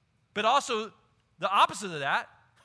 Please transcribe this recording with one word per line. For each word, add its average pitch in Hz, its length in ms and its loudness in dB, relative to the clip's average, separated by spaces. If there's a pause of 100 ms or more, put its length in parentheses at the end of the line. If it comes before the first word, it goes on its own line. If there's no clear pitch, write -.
(340)
but 208 120 -2
also 226 480 0 (460)
the 185 100 -2
opposite 202 420 2
of 147 100 -6
that, 170 260 -2 (380)